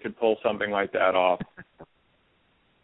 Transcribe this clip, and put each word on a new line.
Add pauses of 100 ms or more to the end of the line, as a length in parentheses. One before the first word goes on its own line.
could
pull
something
like
that
off. (160)
<laughs> (960)